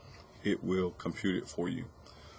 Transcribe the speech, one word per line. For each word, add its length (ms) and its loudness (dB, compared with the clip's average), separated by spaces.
it 180 4
will 280 4
compute 520 2
it 60 -8
for 200 0
you. 180 -2